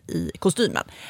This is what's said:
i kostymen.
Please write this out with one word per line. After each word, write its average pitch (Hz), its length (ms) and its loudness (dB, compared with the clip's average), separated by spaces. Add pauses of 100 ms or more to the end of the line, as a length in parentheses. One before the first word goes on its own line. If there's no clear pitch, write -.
i 165 320 -2
kostymen. - 440 2 (260)